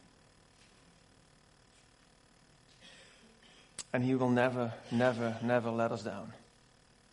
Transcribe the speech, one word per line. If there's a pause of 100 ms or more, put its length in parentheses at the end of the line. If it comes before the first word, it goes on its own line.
(4000)
And
he
will
never, (140)
never,
never
let
us
down. (800)